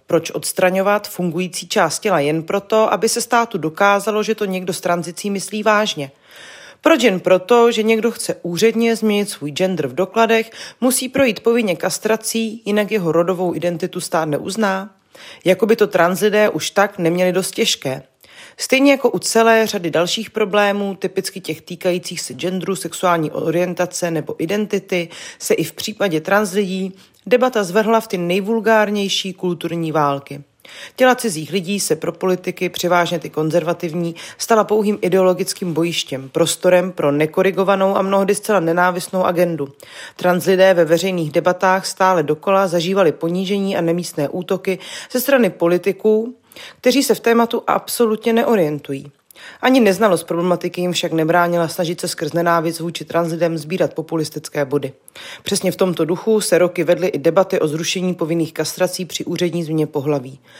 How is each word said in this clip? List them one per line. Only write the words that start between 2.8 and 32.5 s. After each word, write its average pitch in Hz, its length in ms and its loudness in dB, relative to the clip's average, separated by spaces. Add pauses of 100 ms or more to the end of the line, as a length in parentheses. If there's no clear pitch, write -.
aby 208 160 0
se 240 120 -2
státu 233 380 0
dokázalo, 202 640 0
že 214 120 -2
to 214 100 -4
někdo 185 280 -4
s - 80 -10
tranzicí 175 500 -4
myslí 202 320 -4
vážně? 208 480 0 (680)
Proč 302 220 4
jen 190 180 4
proto, 233 520 4
že 220 100 0
někdo 220 280 2
chce - 320 -6
úředně 220 540 2
změnit 208 340 0
svůj 147 200 -8
gender 165 360 -2
v 123 80 -10
dokladech, 220 560 0 (300)
musí 254 280 0
projít 262 320 0
povinně 233 360 2
kastrací, 220 880 -4
jinak 202 260 0
jeho 175 220 0
rodovou 175 420 0
identitu 175 460 -4
stát 160 240 -2
neuzná? 190 680 -2 (540)
Jako 185 220 2
by 220 100 4
to 208 100 4
trans 175 340 2
lidé 208 280 2
už - 220 -4
tak 208 280 0
neměli 180 340 2
dost 185 180 -2
těžké. 143 520 -2 (540)
Stejně 269 340 4
jako 269 200 4
u 185 80 0
celé 226 480 4
řady 175 240 -4
dalších 175 400 -2
problémů, 202 640 0
typicky 185 460 -6
těch 156 200 -10
týkajících 180 600 -4
se - 140 -10
genderu, 180 420 -4
sexuální 165 540 0
orientace 175 800 -2
nebo 151 280 -4
identity, 190 680 -2 (300)
se - 160 0
i 156 100 0
v - 80 -8
případě 185 480 -2
trans 196 320 0
lidí 190 400 -2 (340)
debata 233 380 2
zvrhla 214 360 2
v 220 80 -6
ty 185 100 -4
nejvulgárnější 202 1120 0
kulturní 170 600 -4
války. 143 500 -2 (540)
Těla 254 180 6
cizích 160 380 -6
lidí 190 280 -2
se - 160 0
pro - 160 -4
politiky, 185 560 -2